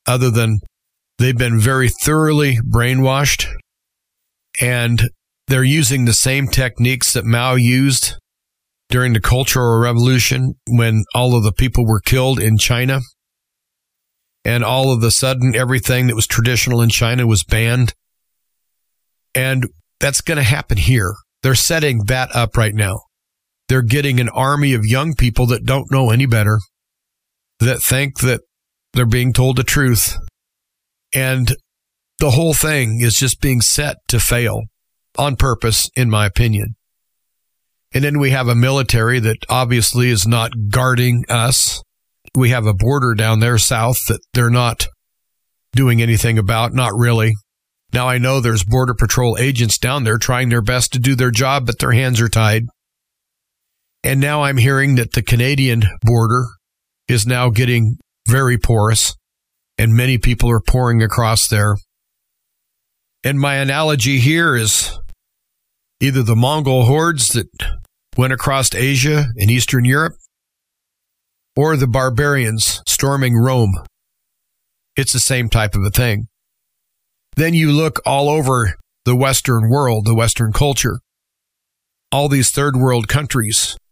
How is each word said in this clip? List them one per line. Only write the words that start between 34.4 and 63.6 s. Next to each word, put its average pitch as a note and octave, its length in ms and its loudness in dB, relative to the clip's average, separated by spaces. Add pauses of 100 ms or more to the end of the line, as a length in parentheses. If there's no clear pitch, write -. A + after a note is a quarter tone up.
on C#3 200 -2
purpose, A2+ 600 0
in B2+ 140 0
my G#2+ 160 2
opinion. G#2+ 500 0 (1160)
And C3 120 -2
then D3 160 0
we C#3 100 0
have C3 180 0
a A#2+ 80 2
military B2 640 2
that A2 180 -2 (120)
obviously B2 600 0
is G#2+ 180 0
not A2+ 240 0 (180)
guarding B2 580 0
us. A#2+ 540 -2 (540)
We B2+ 160 4
have A#2 160 0
a G#2 80 0
border B2 400 0
down A2 240 0
there A#2+ 180 2
south A#2 400 0 (100)
that - 120 -4 (140)
they're A#2+ 180 2
not A#2+ 360 0 (880)
doing B2 260 2
anything A#2 380 0
about, A2+ 340 -2
not B2 240 -2
really. A2+ 380 0 (580)
Now, B2+ 160 -2
I B2 120 -2
know C3 200 0
there's A2 240 0
Border B2 300 0
Patrol A#2 460 0
agents A#2+ 400 0
down C3 240 -2
there A2 160 0
trying B2+ 300 0
their A#2 120 2
best B2 320 -2
to C3 60 -2
do C3 160 2
their B2 160 0
job, C3 340 -2
but A#2 140 -4
their B2+ 140 0
hands B2+ 280 2
are A#2 80 0
tied. A2 360 2 (1400)
And C3+ 180 0
now D3 220 0
I'm C#3 140 0
hearing C3+ 380 2
that A#2+ 180 0
the A#2 100 0
Canadian B2 640 2 (180)
border A#2 420 2 (640)
is A#2 180 0
now B2 240 0
getting A#2 480 2 (300)
very B2 320 2
porous, A2 560 0 (640)
and A2+ 160 2
many B2 240 2
people A#2+ 320 2
are A2+ 100 2
pouring A#2+ 400 2
across A2 460 0
there. G#2 280 0 (1500)
And C3+ 160 0
my C#3 160 0
analogy C#3 640 0